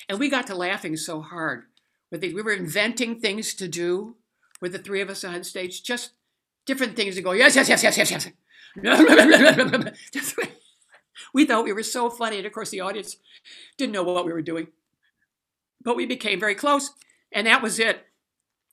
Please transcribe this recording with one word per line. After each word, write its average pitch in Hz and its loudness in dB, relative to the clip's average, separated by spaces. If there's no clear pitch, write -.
and 202 -6
we 285 -2
got 247 -2
to 196 -8
laughing 180 -4
so 156 -8
hard 156 -8
with 170 -10
these. 175 -6
We 214 -6
were 214 0
inventing 226 -2
things 214 -4
to 190 -8
do 180 -4
with 180 -8
the 190 -10
three 196 -6
of 190 -8
us 196 -10
on 175 -8
stage, 180 -10
just 247 -6
different 262 -2
things 196 -4
to 185 -8
go, 180 -4
"Yes, 240 6
yes, 254 4
yes, 233 2
yes, 208 4
yes, 151 2
yes." 160 -6
<laughs> 254 6
Just, - -8
we 294 4
thought 226 2
we 214 -2
were 214 -6
so 240 -2
funny, 226 -6
and 190 -8
of 208 -12
course 220 -10
the 196 -8
audience 196 -10
didn't 233 -4
know 190 -2
what 175 -2
we 165 -6
were 165 -6
doing. 165 -8
But 240 -2
we - -4
became 208 -4
very 208 -2
close, 285 0
and 214 -2
that 247 6
was 214 -2
it. 220 0